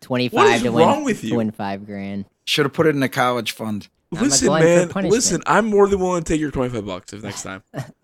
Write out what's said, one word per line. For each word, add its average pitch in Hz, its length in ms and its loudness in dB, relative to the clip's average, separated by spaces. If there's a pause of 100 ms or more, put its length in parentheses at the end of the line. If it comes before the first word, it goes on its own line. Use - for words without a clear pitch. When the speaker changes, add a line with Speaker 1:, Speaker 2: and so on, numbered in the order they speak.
Speaker 1:
Twenty-five 123 320 -2
Speaker 2:
What - 220 4
is 117 80 0
Speaker 1:
to 175 80 0
win, - 160 6
Speaker 2:
wrong 302 160 2
with 254 200 -4
you? 110 80 -4
Speaker 1:
to - 40 0
win 110 160 0
five 98 340 -8
grand. 98 400 -10 (200)
Speaker 3:
Should 147 200 0
have 139 80 -4
put 160 140 2
it 151 80 2
in 139 60 -2
the 127 80 0
college 123 420 -2
fund. 107 360 -10 (240)
Speaker 1:
I'm 165 60 -8
a - 60 -6
Speaker 2:
Listen, 277 240 2
Speaker 1:
glutton 160 180 4
for 170 80 6
Speaker 2:
man, 175 160 4
Speaker 1:
punishment. 185 220 -2
Speaker 2:
listen, 214 340 0
I'm 202 220 2
more 202 200 4
than 196 120 0
willing 180 240 0
to 170 100 -2
take 156 80 0
your 151 80 -4
twenty-five 123 380 -4
bucks 90 260 -10
if 104 80 -14
next 101 220 -10
time. 95 240 -12
Speaker 1:
<laughs> - 60 -20 (300)